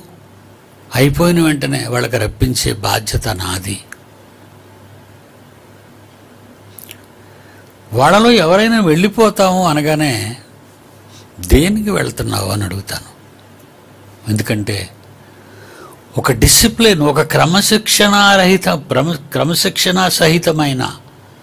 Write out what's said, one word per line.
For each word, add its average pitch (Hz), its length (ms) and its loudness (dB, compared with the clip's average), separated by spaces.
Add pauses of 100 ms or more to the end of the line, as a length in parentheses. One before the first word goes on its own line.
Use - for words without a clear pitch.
(960)
అయిపోయిన 160 500 2
వెంటనే 139 440 -2
వాళ్ళకి 120 280 -4
రప్పించే 117 560 -2
బాధ్యత 107 560 -4
నాది. 92 560 -8 (4000)
వాళ్ళలో 180 380 4
ఎవరైనా 214 500 4
వెళ్ళిపోతాము 190 880 2
అనగానే, 147 680 -2 (1040)
"దేనికి 208 500 0
వెళ్తున్నావు?" 113 600 -4
అని 101 140 -4
అడుగుతాను. - 460 -10 (1200)
ఎందుకంటే 107 600 -4 (1300)
ఒక 135 140 0
డిసిప్లిన్, 190 680 2
ఒక 147 200 2
క్రమశిక్షణారహిత, 196 1500 2
క్రమ-, 151 480 -2
క్రమశిక్షణా 175 920 -2
సహితమైన 156 880 0 (460)